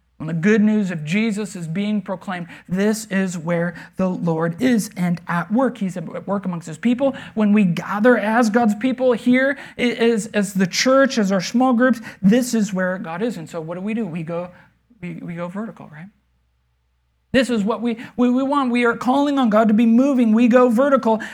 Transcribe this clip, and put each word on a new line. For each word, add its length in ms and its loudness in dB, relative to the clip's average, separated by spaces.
When 120 -10
the 40 -6
good 300 2
news 300 2
of 120 -8
Jesus 520 -4
is 100 -10
being 340 -4
proclaimed, 460 -8
this 380 -2
is 300 -2
where 380 -2
the 120 0
Lord 540 -2
is 340 2
and 300 -2
at 260 -4
work. 260 0
He's 180 -4
at 300 -12
work 180 -4
amongst 240 -8
his 100 -12
people. 380 0
When 180 2
we 120 6
gather 520 2
as 320 0
God's 280 2
people 360 0
here, 460 2
i-, 60 -4
as, 460 0
as 260 -2
the 140 2
church, 500 2
as 140 2
our 80 0
small 320 2
groups, 280 2
this 320 4
is 180 0
where 240 -2
God 260 -8
is. 140 -2
And 140 -12
so 100 -8
what 140 -8
do 60 -10
we 120 -6
do? 140 -4
We 160 -8
go, 300 -8
we, 140 -12
we 200 -12
go 140 -8
vertical, 400 -12
right? 200 -18
This 180 2
is 140 -2
what 180 -4
we, 160 -4
we, 140 2
we 140 0
want. 260 -2
We 140 0
are 120 0
calling 440 0
on 100 2
God 160 4
to 80 4
be 100 4
moving. 480 4
We 140 4
go 220 6
vertical. 520 2